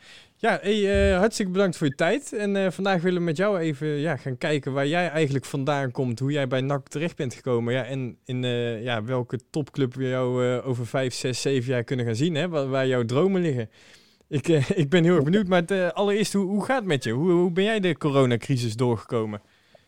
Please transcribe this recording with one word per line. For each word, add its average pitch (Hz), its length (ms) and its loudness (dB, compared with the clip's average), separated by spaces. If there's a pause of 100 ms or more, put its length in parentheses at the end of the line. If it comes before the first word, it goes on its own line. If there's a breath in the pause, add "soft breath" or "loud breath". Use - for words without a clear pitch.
(360 soft breath)
ja, 208 260 0
hey, 196 500 2
eh, 185 80 2
hartstikke 208 320 0
bedankt 190 260 2
voor 160 100 0
je 139 80 -2
tijd. 208 380 0
En, 208 220 -2
eh, 190 160 0
vandaag 190 300 0
willen 180 180 0
we 175 60 -2
met 165 120 -2
jou 196 220 0
even, 156 280 -2
ja, 147 300 -2
gaan 127 200 -8
kijken 151 360 -2
waar 139 140 0
jij 170 220 0
eigenlijk 143 360 0
vandaan 139 460 -2
komt, 123 280 -2
hoe 135 120 -2
jij 143 160 0
bij 131 140 0
nac 139 260 -2
terecht 160 300 -6
bent 131 160 -4
gekomen. 117 400 0
Ja, 131 120 0
en 127 400 -6
in, 127 180 -4
eh, 120 400 -2
ja, 117 200 -2
welke 123 360 -4 (100)
topclub 135 440 -2
we 131 140 -4
jou, 127 380 0
eh, 123 220 0
over 123 180 -2
vijf, 131 280 -2
zes, 127 280 -4
zeven 135 300 0
jaar 123 120 0
kunnen 123 220 -2
gaan 117 100 -2
zien, 156 200 0
hè? 160 140 -2
Waar, 147 200 -2
waar 135 180 0
jouw 127 180 2
dromen 180 360 2
liggen. 127 280 -2 (580 soft breath)
Ik, 143 200 -4
eh, 156 220 4
<laughs> 196 140 2
ik 143 60 0
ben 175 140 4
heel 175 120 6
erg 151 80 4
benieuwd, 185 240 2
maar 180 140 4
het, 170 100 -4
eh, 185 200 0
allereerst, 202 420 0
hoe, 202 120 0
hoe 196 200 -2
gaat 269 120 0
het 233 100 -4
met 147 160 0
je? 113 80 -2
Hoe, 147 200 2
hoe 175 200 4
ben 180 120 2
jij 220 160 0
de 185 180 0
coronacrisis 123 760 2
doorgekomen? 113 680 -2 (460)